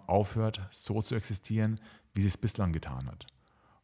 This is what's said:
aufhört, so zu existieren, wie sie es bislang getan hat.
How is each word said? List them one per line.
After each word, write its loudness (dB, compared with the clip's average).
aufhört, 2
so -2
zu -2
existieren, 0
wie 2
sie 6
es 2
bislang 2
getan -4
hat. -12